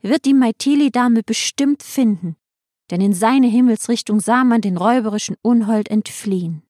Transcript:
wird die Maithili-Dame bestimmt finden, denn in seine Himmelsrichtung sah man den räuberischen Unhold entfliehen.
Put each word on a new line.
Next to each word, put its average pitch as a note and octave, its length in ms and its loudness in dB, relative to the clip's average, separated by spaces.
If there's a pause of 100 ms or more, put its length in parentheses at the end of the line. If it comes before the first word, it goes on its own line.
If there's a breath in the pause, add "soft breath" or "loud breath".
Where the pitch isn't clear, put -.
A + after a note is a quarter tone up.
wird C4 240 -2
die C4+ 80 4
Maithili-Dame B3 880 2
bestimmt - 600 -2
finden, F#3+ 520 -2 (560)
denn F3 100 -2
in G3+ 120 2
seine A#3+ 340 2
Himmelsrichtung A#3 720 0
sah A#3+ 240 0
man A#3 180 2
den F#3+ 160 -2
räuberischen G#3+ 640 -2
Unhold A3 480 0
entfliehen. F#3 800 -4